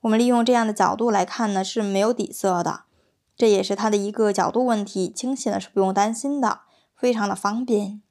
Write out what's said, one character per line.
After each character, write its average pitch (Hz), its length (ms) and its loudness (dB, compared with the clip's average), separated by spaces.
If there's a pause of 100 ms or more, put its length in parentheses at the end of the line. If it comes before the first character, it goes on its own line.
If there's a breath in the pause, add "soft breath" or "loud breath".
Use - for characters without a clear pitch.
我 240 60 -4
们 220 120 2
利 240 80 4
用 240 180 4
这 247 80 4
样 233 140 4
的 214 40 -2
角 196 240 2
度 226 140 -2
来 196 160 2
看 214 260 -4
呢， 190 120 0
是 220 180 -4
没 196 180 0
有 214 140 2
底 220 180 -4
色 180 300 -2
的， - 220 -4 (520)
这 226 140 4
也 196 140 4
是 196 120 -2
它 208 140 -2
的 208 80 2
一 202 140 -2
个 208 200 0
角 190 200 0
度 247 160 0
问 214 180 0
题， 190 260 -4
清 262 240 -6
洗 254 140 -4
呢 202 100 -2
是 185 100 -12
不 - 100 -2
用 190 120 2
担 202 220 0
心 277 260 -4
的， 220 200 0 (360 soft breath)
非 247 160 0
常 214 160 0
的 196 60 -2
方 208 320 -2
便。 208 460 -2